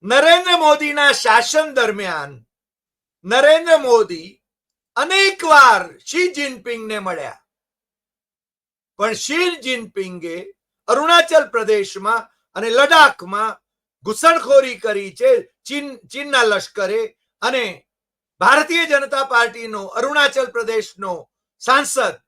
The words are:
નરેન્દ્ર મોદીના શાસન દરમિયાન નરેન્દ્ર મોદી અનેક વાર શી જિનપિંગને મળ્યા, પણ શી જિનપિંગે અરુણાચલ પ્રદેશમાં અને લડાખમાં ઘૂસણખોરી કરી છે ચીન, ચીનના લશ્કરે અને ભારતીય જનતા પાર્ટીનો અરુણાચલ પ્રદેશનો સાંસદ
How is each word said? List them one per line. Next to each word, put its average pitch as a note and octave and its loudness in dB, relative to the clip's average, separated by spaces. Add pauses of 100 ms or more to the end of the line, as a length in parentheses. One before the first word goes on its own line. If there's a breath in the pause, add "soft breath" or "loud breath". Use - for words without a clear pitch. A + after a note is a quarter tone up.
નરેન્દ્ર E4 4
મોદીના D4 2
શાસન D4 0
દરમિયાન F#3+ -4 (920)
નરેન્દ્ર D4+ 4
મોદી G#3 0 (680)
અનેક F#4+ 0
વાર C4 6 (160)
શી F4+ -4
જિનપિંગને A#3 -10
મળ્યા, E3 -10 (1500)
પણ G#3+ -2
શી F4 -2
જિનપિંગે F#3+ -8 (520)
અરુણાચલ D#4 2
પ્રદેશમાં G#3+ -2 (300)
અને G#3+ -6
લડાખમાં A#3 2 (480)
ઘૂસણખોરી C4+ 2
કરી G3+ -6
છે B3+ 0 (340)
ચીન, C#4+ -8 (220)
ચીનના C4+ -2
લશ્કરે G3+ -4 (420)
અને B3 -2 (760)
ભારતીય D4+ 2
જનતા C#4 -2
પાર્ટીનો A#3 -4
અરુણાચલ C4+ -2
પ્રદેશનો G#3+ -6 (500)
સાંસદ B3+ 0 (120)